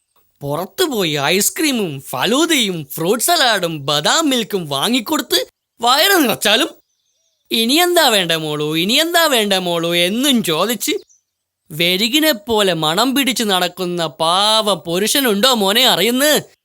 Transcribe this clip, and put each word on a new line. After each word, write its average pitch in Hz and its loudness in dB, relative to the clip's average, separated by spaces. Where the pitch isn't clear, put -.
പുറത്തു 151 -4
പോയി 196 -2
ഐസ്ക്രീമും 185 0
ഫലൂദയും 202 -2
ഫ്രൂട്ട് 208 -2
സലാഡും 196 0
ബദാം 214 0
മിൽക്കും 208 -2
വാങ്ങിക്കൊടുത്ത് 240 -2
വയറ് 311 4
നിറച്ചാലും 220 0
"ഇനി 233 0
എന്താ 349 4
വേണ്ട 190 2
മോളൂ, 151 -2
ഇനി 180 0
എന്താ 330 2
വേണ്ട 220 2
മോളൂ" 170 -2
എന്നും 220 2
ചോദിച്ച് 202 -2
വെരുകിനെ 214 0
പോലെ 208 0
മണം 170 0
പിടിച്ച് 247 0
നടക്കുന്ന 180 -2
പാവ 202 0
പുരുഷനുണ്ടോ 208 0
മോനെ 214 2
അറിയുന്ന്? 240 2